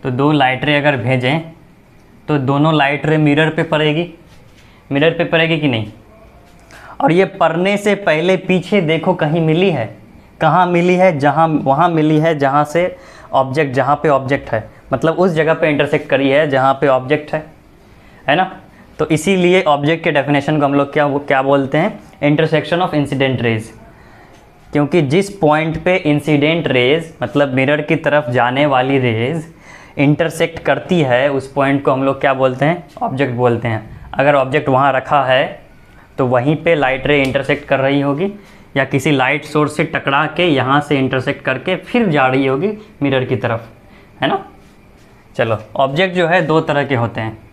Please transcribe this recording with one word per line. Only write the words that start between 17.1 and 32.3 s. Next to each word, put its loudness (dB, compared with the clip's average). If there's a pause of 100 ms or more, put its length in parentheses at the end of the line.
है, -6 (840)
है 2
ना? 2 (560)
तो 0
इसीलिए 2
object 0
के 0
definition 0
को 2
हम 0
लोग 0
क्या, 2
वो -2
क्या 0
बोलते 0
हैं? -2 (260)
Intersection 0
of -2
incident -2
rays। -2 (1000)
क्योंकि 0
जिस 0
point 0
पे 2
incident 0
rays, 0 (100)
मतलब 0
mirror 0
की 0
तरफ 0
जाने 0
वाली 0
rays -2 (460)
intersect 0
करती 0
है, 2
उस -6
point 0
को 2
हम 0
लोग -2
क्या 2